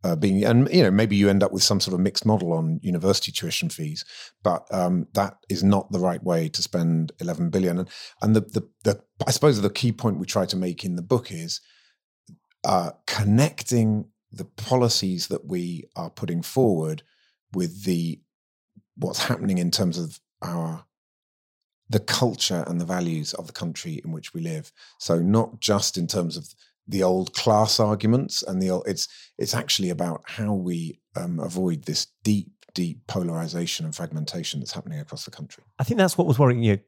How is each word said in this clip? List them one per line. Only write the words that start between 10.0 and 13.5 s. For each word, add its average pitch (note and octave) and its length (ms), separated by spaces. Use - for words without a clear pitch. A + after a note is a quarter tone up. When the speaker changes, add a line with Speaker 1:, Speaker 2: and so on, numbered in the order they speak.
Speaker 1:
we F2+ 80
try F#2+ 200
to F#2+ 100
make F2+ 280
in F2+ 120
the F2 60
book A#2 280
is, E2 300
uh, F2 260
connecting A2 1000